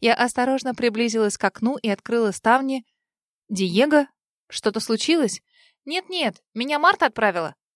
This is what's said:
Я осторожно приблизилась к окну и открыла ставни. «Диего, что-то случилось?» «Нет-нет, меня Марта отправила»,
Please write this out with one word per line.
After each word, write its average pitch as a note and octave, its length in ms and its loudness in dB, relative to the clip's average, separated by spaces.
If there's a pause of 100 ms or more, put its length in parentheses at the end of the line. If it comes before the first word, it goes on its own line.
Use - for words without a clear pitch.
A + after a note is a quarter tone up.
Я A#3 140 4
осторожно B3 600 -2
приблизилась A3 640 -2
к - 80 -6
окну A3+ 320 -2
и A3 140 -4
открыла A3 400 -2
ставни. C4 560 0 (640)
«Диего, G#3+ 560 2 (420)
что-то G#3+ 320 -4
случилось?» A#3 640 0 (420)
«Нет-нет, E4+ 580 -6 (120)
меня C#4 240 -2
Марта F4 260 2
отправила», F#3 500 0 (220)